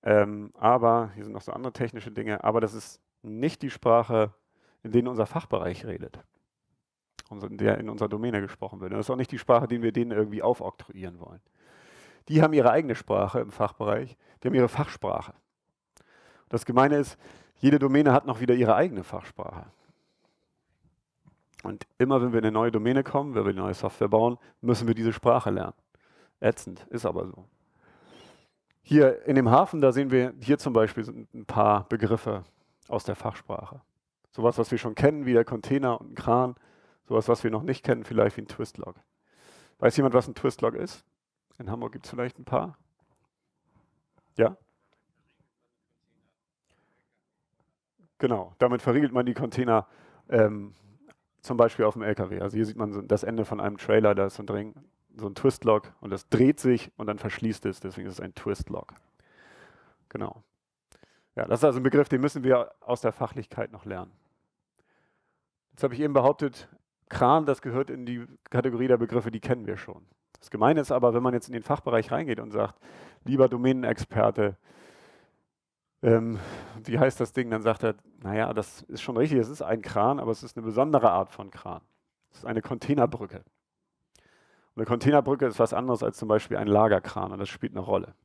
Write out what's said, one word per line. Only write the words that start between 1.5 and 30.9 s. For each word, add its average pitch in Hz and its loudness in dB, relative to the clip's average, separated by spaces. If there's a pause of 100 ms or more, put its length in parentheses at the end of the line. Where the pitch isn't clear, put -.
andere 123 -10
technische 117 -8
Dinge. 107 -6
Aber 110 2
das 110 -2
ist - -18 (220)
nicht 117 -6
die 139 -8
Sprache, 113 2 (500)
in 110 -14
denen 120 4
unser 110 0
Fachbereich 90 -6
redet. - -12 (1040)
Unser, 101 -12
in 107 -14
der 104 2
in 107 -8
unserer 110 -4
Domäne 107 -4
gesprochen 98 -12
wird. 95 -10
Und 107 -6
das 107 -6
ist - -8
auch 127 -4
nicht 127 -6
die 117 -10
Sprache, 117 2
die 117 -4
wir 113 0
denen 120 -4
irgendwie 107 -4
aufoktroyieren 92 -6
wollen. 92 -20 (880)
Die 156 4
haben 156 6
ihre 123 8
eigene 139 2
Sprache 101 -2
im 110 -6
Fachbereich. 107 -4 (260)
Die 127 -2
haben 123 -2
ihre 123 6
Fachsprache. - -6 (1120)
Das - -4
Gemeine 135 4
ist, 143 -2 (380)
jede 143 6
Domäne 139 6
hat 139 6
noch 117 -4
wieder 123 4
ihre 113 4
eigene 139 0
Fachsprache. - -14 (2000)
Und 98 -12 (100)
immer 127 2
wenn 123 -2
wir 117 2
in 110 -2
eine 107 2
neue 113 2
Domäne 117 0
kommen, 139 -4
wenn 107 0
wir 101 0
eine 95 -4
neue 95 -4
Software 107 -4
bauen, 113 2 (220)
müssen 117 0
wir 113 2
diese 113 -2
Sprache 120 0
lernen. 95 -6 (640)
Ätzend, - -4
ist 117 -10
aber 87 -4
so. 95 -18 (1400)
Hier 147 6
in 139 2
dem 127 6
Hafen, 156 6
da 139 6
sehen 131 -2
wir, 127 2
hier 131 2
zum 135 -4
Beispiel 110 2